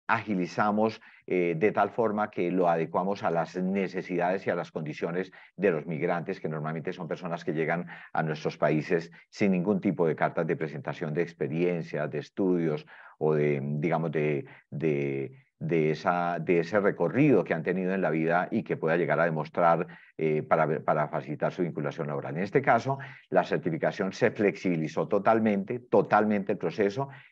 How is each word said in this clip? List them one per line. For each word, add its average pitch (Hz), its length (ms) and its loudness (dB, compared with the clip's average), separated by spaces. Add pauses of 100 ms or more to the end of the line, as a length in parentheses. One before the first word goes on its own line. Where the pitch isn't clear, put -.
agilizamos, 107 960 0 (260)
eh, 87 280 2
de 95 160 4
tal 101 200 2
forma 107 400 0
que 90 180 -2
lo 90 180 2
adecuamos 90 540 0
a 101 80 -2
las 82 260 -2
necesidades 92 920 -2
y - 20 0
a 90 60 0
las 85 160 -6
condiciones 90 600 -6 (240)
de 95 140 2
los 76 160 0
migrantes, 85 540 -2
que 85 100 -6
normalmente 78 440 -6
son 87 140 -10
personas 85 380 -6
que 85 80 -2
llegan 82 320 -2 (260)
a 85 120 0
nuestros 78 340 -4
países 78 540 0 (180)
sin 101 220 2
ningún 92 280 2
tipo 87 280 2
de 76 80 2
cartas 80 320 0
de 82 80 0
presentación 76 580 -6
de 85 80 0
experiencia, 82 840 -2
de 69 100 -6
estudios 82 680 0 (320)
o 78 160 2
de, 73 260 2
digamos, 78 500 -2
de, 76 340 0 (260)
de, 71 720 -2 (140)
de 80 320 2
esa, 87 480 0
de 85 220 2
ese 92 180 0
recorrido 98 640 4
que - 100 -4
han 82 100 -2
tenido 92 300 0
en 95 80 0
la 82 80 2
vida 82 400 2
y 101 140 -2
que 82 140 -4
pueda 82 180 0
llegar 78 240 2
a 82 60 4
demostrar, 82 600 2 (320)
eh, 78 240 0
para, 78 380 2
para 76 300 0
facilitar 73 420 -4
su - 100 -8
vinculación 73 460 -4
laboral. 73 300 -6
En 180 60 -2
este 175 180 0
caso, 131 360 2 (320)
la 90 140 4
certificación 82 680 -2
se 113 180 2
flexibilizó 87 760 0
totalmente, 110 720 2
totalmente 104 720 4
el 90 40 -2
proceso 101 520 0 (220)